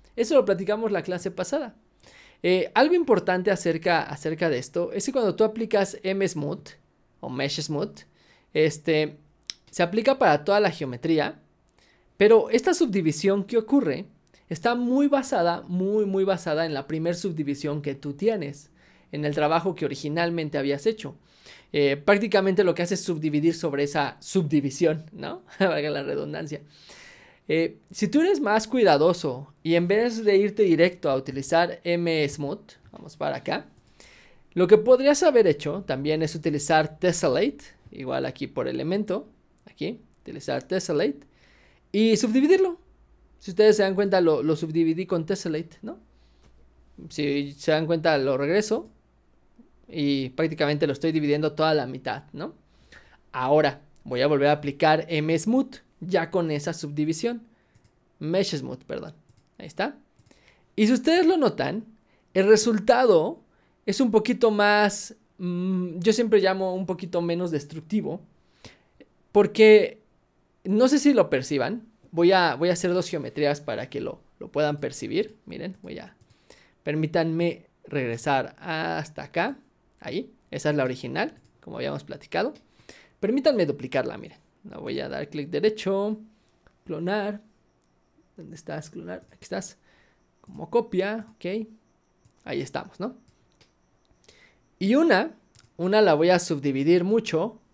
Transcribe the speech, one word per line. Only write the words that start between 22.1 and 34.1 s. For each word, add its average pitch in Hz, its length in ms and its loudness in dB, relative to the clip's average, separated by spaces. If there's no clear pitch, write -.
lo 180 120 2
que 175 80 -4
hace 175 120 -2
es 180 80 -4
subdividir 156 520 0
sobre 143 280 -4
esa 143 380 -2
subdivisión, 156 920 0
¿no? 311 380 -10
<laughs> - 80 -14
Valga 151 320 0
la 143 140 -4
redundancia. 147 580 -8
Eh, 165 300 0
si - 180 -2
tú 294 120 2
eres 349 200 2
más 220 280 0
cuidadoso 160 840 2
y 165 120 2
en 175 140 2
vez 226 360 0
de 202 120 4
irte 202 260 2
directo 175 480 2
a 135 60 2
utilizar 147 640 -2
M 170 460 0
Smooth, 147 440 -10
vamos - 240 -20
para 147 200 -4
acá, 151 300 -6